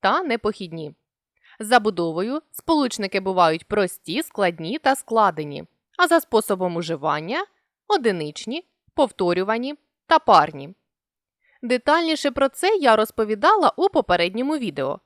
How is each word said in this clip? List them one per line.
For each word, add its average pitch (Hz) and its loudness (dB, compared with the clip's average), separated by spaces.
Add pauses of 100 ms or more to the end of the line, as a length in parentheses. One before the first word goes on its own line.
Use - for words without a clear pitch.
та 247 0
непохідні. 185 -6 (640)
За 226 2
будовою 196 -2 (100)
сполучники 226 -2
бувають 180 2
прості, 202 -4
складні 175 -4
та 269 0
складені, 160 -2 (340)
а 359 2
за 330 4
способом 185 -2
уживання — 160 -4 (440)
одиничні, 226 -2 (300)
повторювані 220 0 (320)
та 220 4
парні. 151 4 (880)
Детальніше 294 0
про 269 0
це 392 0
я 262 4
розповідала 220 2
у 359 0
попередньому 220 0
відео. 143 -6